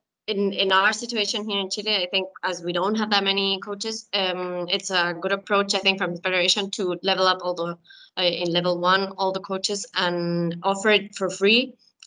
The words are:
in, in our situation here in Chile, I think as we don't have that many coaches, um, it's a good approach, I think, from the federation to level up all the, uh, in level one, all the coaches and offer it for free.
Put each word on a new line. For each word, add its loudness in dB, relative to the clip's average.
in, 0
in 0
our 4
situation -4
here -2
in -2
Chile, -2
I -2
think 0
as -4
we -2
don't 0
have 0
that 2
many 0
coaches, -8
um, -2
it's -2
a 2
good -2
approach, 2
I 0
think, 2
from -2
the -10
federation 0
to -2
level 2
up 4
all -2
the, -4
uh, -2
in 2
level 2
one, 4
all 0
the -4
coaches -4
and 0
offer 2
it 2
for -2
free. 2